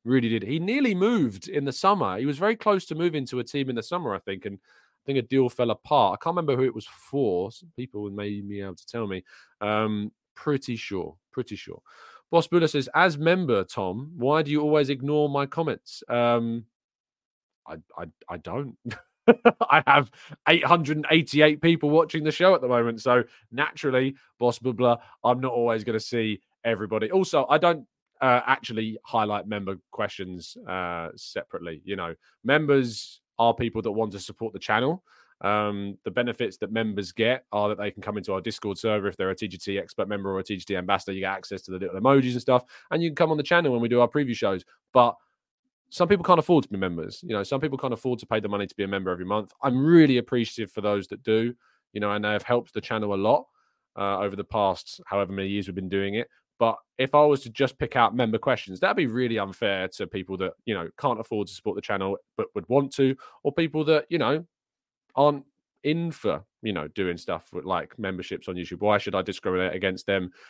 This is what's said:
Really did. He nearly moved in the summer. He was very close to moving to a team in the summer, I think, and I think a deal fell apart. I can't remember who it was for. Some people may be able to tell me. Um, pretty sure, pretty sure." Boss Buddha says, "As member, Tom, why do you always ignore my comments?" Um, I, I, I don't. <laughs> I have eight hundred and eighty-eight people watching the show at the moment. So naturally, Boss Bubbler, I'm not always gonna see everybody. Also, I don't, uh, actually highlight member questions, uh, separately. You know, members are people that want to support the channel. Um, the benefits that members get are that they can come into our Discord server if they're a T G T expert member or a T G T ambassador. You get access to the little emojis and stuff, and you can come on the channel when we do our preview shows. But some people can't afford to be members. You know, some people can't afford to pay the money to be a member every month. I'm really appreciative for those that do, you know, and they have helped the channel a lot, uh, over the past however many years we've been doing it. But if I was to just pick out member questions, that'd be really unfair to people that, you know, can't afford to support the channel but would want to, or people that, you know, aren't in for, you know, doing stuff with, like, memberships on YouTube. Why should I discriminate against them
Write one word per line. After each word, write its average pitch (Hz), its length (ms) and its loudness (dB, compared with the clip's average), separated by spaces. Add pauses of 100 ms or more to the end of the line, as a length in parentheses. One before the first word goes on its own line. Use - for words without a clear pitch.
Really 120 260 2
did. 113 120 0
He 127 160 -4
nearly 226 360 0
moved 180 540 0
in 143 160 -4
the 139 80 -4
summer. 151 440 2
He 123 100 -4
was 143 120 -4
very 214 180 0
close 208 300 0
to 160 80 -10
moving 151 320 -2
to 123 140 -6
a 120 40 -6
team 135 240 -4
in 123 80 -4
the 113 60 -4
summer, 160 320 -6
I 98 40 -6
think, 98 280 -8
and 98 120 -10
I - 460 -20
think 139 140 0
a 120 40 2
deal 131 260 2
fell 120 220 -2
apart. 104 480 2
I - 60 -18
can't 170 100 0
remember 151 220 0
who 131 100 2
it 117 80 -2
was 107 120 -10
for. 107 640 -2
Some - 240 -20
people 104 340 -10
may 101 300 -6
be 101 220 -10
able 95 140 -10
to - 100 -20
tell 117 200 -6
me. 95 160 -6 (380)
Um, 107 520 0 (220)
pretty 135 420 -4
sure, 90 400 -8 (140)
pretty 117 260 -8
sure." - 260 -18 (480)
Boss 165 160 4
Buddha 165 220 2
says, 139 260 -2
"As 160 240 4
member, 156 460 2
Tom, 107 520 -6
why 147 260 2
do 143 80 -4
you 147 120 2
always 151 260 2
ignore 143 400 0
my 139 180 -2
comments?" - 640 -6
Um, 117 560 0 (1000)
I, 80 100 -14 (220)
I, 85 80 -10 (220)
I 87 100 -10
don't. 117 440 -8
<laughs> - 40 -16 (840)
I 156 160 6
have 139 240 6 (380)
eight 165 160 4
hundred 156 320 2
and 147 140 -4
eighty-eight 151 500 4
people 165 300 2
watching 160 340 2
the 151 80 0
show 185 220 6
at 160 60 2
the 127 80 -2
moment. 117 320 0
So 123 240 4 (280)
naturally, 135 640 0 (220)
Boss 120 200 2
Bubbler, 120 400 2 (240)
I'm 123 180 2
not 127 120 -2
always 117 320 0
gonna 110 160 -2
see 110 400 -4 (240)
everybody. 107 460 -2
Also, 180 380 2
I 147 100 4
don't, 170 280 2 (340)
uh, 123 260 6
actually 110 580 -2
highlight 104 420 0
member 101 300 -4 (160)
questions, 92 640 -8 (120)
uh, 87 480 -6
separately. 82 680 -10
You 98 120 -6
know, 85 180 -8 (300)
members 139 760 0 (180)
are 117 160 4
people 113 280 -4
that 110 100 -2
want 110 200 -2
to 98 60 -12
support 107 340 -10
the 98 60 -14
channel. 127 460 0 (380)
Um, 101 640 -2
the 107 60 -6
benefits 117 480 -4
that 104 140 -6
members 107 400 -2
get 120 400 0
are 104 160 0
that 104 100 -2
they 104 120 -4
can 98 120 -16
come 104 160 -6
into 95 160 -6
our 95 60 -4
Discord 104 360 -6
server 107 300 -2
if 92 100 -4
they're 95 140 -2
a 95 60 -4
T 110 120 -8
G 92 80 -12
T 98 220 -6
expert 95 300 -6
member 101 220 -6
or 95 100 -4
a 92 40 -10
T 104 120 -6
G 87 80 -14
T 98 120 -4
ambassador. 95 360 -2
You 95 80 -8
get 95 120 -4
access 95 300 -10
to - 80 -18
the 92 80 -8
little 95 220 -6
emojis 127 320 4
and 120 80 -4
stuff, 123 240 2 (260)
and 165 120 0
you 165 80 -2
can 143 60 -10
come 160 140 2
on 156 60 0
the 147 60 -4
channel 170 280 2
when 120 100 0
we 117 80 0
do 120 120 4
our 120 80 6
preview 135 260 -2
shows. 98 300 -2 (280)
But 120 240 6 (760)
some 175 140 2
people 185 180 2
can't 180 140 6
afford 160 240 4
to - 80 -12
be 101 60 -6
members. 87 460 -6
You 175 80 -12
know, 101 120 -2
some 135 180 -4
people 139 160 -4
can't 131 160 -4
afford 123 280 -4
to - 60 -16
pay 110 120 0
the 104 100 -4
money 101 180 -2
to - 100 -16
be 101 80 -2
a 98 40 -2
member 95 220 -2
every 90 140 -4
month. 101 360 -4
I'm 131 240 0
really 156 340 8
appreciative 120 520 -4
for 104 120 -8
those 101 260 0
that 110 160 -12
do, 113 280 2 (400)
you 107 80 -8
know, 104 120 0
and 104 120 -2
they 104 40 0
have 104 160 -2
helped 120 300 0
the 107 60 -4
channel 107 320 -4
a 98 40 0
lot, 107 300 2 (520)
uh, 98 220 -2
over 101 160 -4
the 98 80 -8
past 98 640 -2
however 98 260 -2
many 98 160 -4
years 98 180 -4
we've 92 80 -10
been 95 140 -6
doing 98 260 -2
it. 117 140 -4 (320)
But 113 160 2 (220)
if 131 160 0
I 151 100 8
was 143 160 4
to 117 100 -14
just 127 280 0
pick - 180 -4
out 113 180 4
member 113 240 0
questions, 101 400 -2
that'd 202 180 2
be 151 120 0
really 113 300 -2
unfair 98 500 -2
to - 180 -8
people 95 300 -8
that, 92 160 -4 (120)
you 110 100 -4
know, 85 220 -6
can't 123 220 -2
afford 107 300 -4
to - 60 -16
support 98 200 -6
the 101 80 -6
channel 98 360 -2 (180)
but 107 180 -2
would 98 140 -8
want 135 280 2
to, 135 200 2 (260)
or 143 100 -2
people 156 320 -2
that, 151 260 4
you 170 80 0
know, 147 280 0 (720)
aren't 143 260 4 (400)
in 165 300 -2
for, 87 320 -4 (180)
you 110 100 -4
know, 78 140 -4
doing 90 300 -4
stuff 85 360 -8
with, 76 120 -8
like, 87 340 -4
memberships 95 480 -8
on 95 80 -6
YouTube. 87 240 -8
Why 104 200 4
should 98 180 -4
I 95 60 0
discriminate 92 520 -2
against 92 320 -4
them 95 240 0 (200)